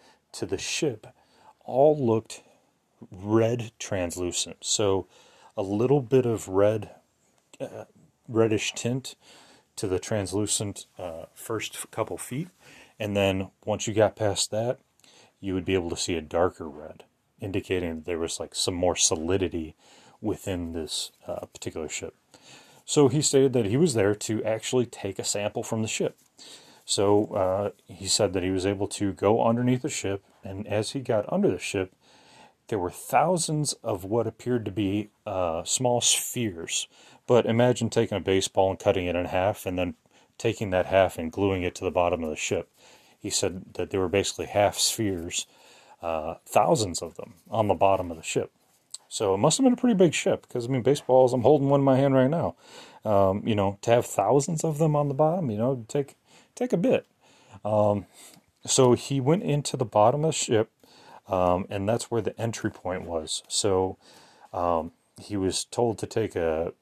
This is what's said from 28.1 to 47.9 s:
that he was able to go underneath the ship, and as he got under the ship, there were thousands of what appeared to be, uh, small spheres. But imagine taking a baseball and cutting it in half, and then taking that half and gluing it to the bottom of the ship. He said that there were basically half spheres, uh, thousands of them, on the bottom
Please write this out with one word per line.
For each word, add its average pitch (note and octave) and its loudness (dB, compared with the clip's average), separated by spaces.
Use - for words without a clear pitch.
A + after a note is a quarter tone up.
that F2+ -2
he F#2 0
was F#2+ -2
able G2 0
to G2 -4
go A2 2
underneath B2 2
the D3+ -6
ship, G2 -6
and G2 -10
as G#2 -2
he C#3 -6
got A#2 -2
under F#3 2
the F#2 -4
ship, - -4
there A2 -2
were F2 -2
thousands D3+ 0
of G2+ -4
what A2 -2
appeared A#2+ -4
to G#2 -6
be, G2+ -2
uh, F2 -2
small B2 0
spheres. - -2
But A#2 6
imagine A#2 2
taking G#2+ 0
a - -2
baseball F#2+ 2
and F#2 -6
cutting F#2+ 0
it F2 -2
in F2+ -2
half, F#2+ -2
and F2+ -4
then F2 -4
taking A2 -2
that F2+ 2
half F#2 4
and E2 -6
gluing F#2+ 0
it F2 -4
to G2 -12
the F2+ -2
bottom F2 2
of D#2+ -4
the D2+ -6
ship. - -4
He G#2 -10
said F#2 -4
that F2 -6
there G2 -2
were F#2 0
basically F2+ -2
half G2+ 2
spheres, F2+ -2
uh, E2 -4
thousands A2 2
of E2+ -12
them, - -16
on A2 0
the G2 2
bottom F#2 2